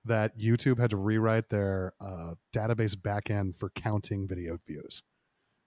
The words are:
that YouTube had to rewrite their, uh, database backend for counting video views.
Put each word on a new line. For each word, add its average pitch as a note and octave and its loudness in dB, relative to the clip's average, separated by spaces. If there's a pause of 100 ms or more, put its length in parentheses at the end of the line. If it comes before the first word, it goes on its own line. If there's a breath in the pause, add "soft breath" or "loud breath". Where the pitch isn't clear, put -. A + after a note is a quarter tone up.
that A2 2
YouTube A#2 4
had A#2+ 4
to G#2+ 0
rewrite A2 2
their, G2 0
uh, F2 -8 (200)
database A2 0
backend G2+ -2
for G2 -8
counting G2+ -2
video F2 -6 (100)
views. - -10 (640)